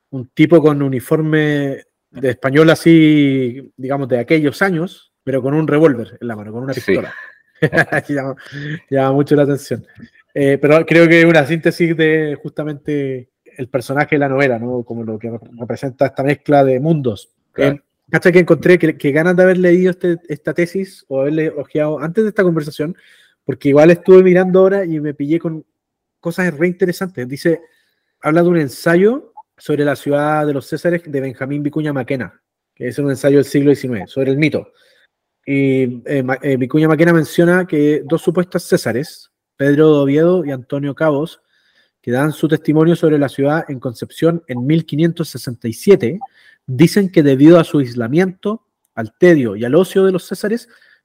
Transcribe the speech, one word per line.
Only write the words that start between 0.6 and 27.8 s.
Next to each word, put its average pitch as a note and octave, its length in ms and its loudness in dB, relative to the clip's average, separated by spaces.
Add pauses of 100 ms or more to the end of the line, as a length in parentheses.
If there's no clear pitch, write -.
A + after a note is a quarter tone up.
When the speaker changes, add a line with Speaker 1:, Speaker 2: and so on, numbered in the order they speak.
Speaker 1:
con C#3+ 220 2
uniforme D3 1040 -2 (260)
de C3+ 200 -4
español C#3 400 2
así, D3 1040 2
digamos, C3 320 -6
de B2 100 0
aquellos D3 440 -2
años, F#3 500 -4 (100)
pero C3 200 -4
con C3+ 120 -2
un D#3 140 0
revólver D3 520 0
en A#2+ 80 -12
la A2+ 60 -10
mano, G#2 180 -14
con A#2+ 120 -12
una C3+ 100 -8
Speaker 2:
Sí. - 60 -8
Speaker 1:
pistola. - 340 -4 (460)
<laughs> D3+ 480 -2
Llama, C3+ 280 -6 (540)
llama C3+ 220 0
mucho C#3+ 240 2
la C#3+ 80 4
atención. C3 420 -6 (480)
Eh, C#3 260 0
pero D3 240 4
creo E3 240 6
que E3+ 120 6
es E3 40 6
una E3 220 4
síntesis E3 500 -2
de D#3 460 0
justamente C#3+ 880 -8 (140)
el - 240 -14
personaje C#3 480 -4
de - 20 0
la C#3+ 100 0
novela, C3 300 0
¿no? B2 240 -6
Como A#2 220 -12
lo A2 120 -8
que A2+ 140 -12
rep-, A#2 180 -14 (100)
representa A#2+ 480 -6
esta C3 180 -6
mezcla C#3+ 400 2
de C3 160 0
mundos. C#3 520 -4 (200)
Speaker 2:
Claro. C#3 240 -2
Speaker 1:
Eh, - 60 -18 (280)
cacha E3 220 2
que F3+ 80 6
encontré F3 380 4
que, D#3 200 -2
que C#3+ 140 -2
ganas E3+ 240 2
de F#3 80 4
haber F#3 140 4
leído F3+ 340 2
este, F3 260 -4 (100)
esta D3+ 240 -6
tesis F#3+ 560 -6
o C3+ 120 -4
haberle D#3 300 -2
ojeado D3+ 500 -6
antes E3+ 240 -2
de G#3 60 -4
esta G3+ 120 -2
conversación, D#3 540 -4 (480)
porque C#3 240 -6
igual D3 240 6
estuve F#3 320 6
mirando F#3 340 4
ahora F#3+ 260 2
y D#3+ 160 -4
me D3 140 -6
pillé D3 240 -4
con D#3+ 260 -10 (540)
cosas F3 400 -4
re E3 80 0
interesantes. F3+ 600 -4
Dice, D#3+ 340 -2 (580)